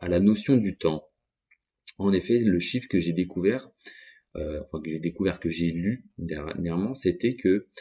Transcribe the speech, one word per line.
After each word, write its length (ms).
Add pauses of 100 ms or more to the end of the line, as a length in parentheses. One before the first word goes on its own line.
à 60
la 120
notion 380
du 180
temps. 320 (880)
En 160
effet, 260
le 200
chiffre 320
que 80
j'ai 160
découvert, 560 (640)
euh, 240
enfin 220
que 80
j'ai 80
découvert, 420
que 80
j'ai 220
lu 340 (140)
dernièrement, 760
c'était 400
que 340 (120)